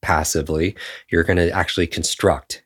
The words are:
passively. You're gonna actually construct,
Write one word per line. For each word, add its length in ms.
passively. 720
You're 140
gonna 240
actually 380
construct, 800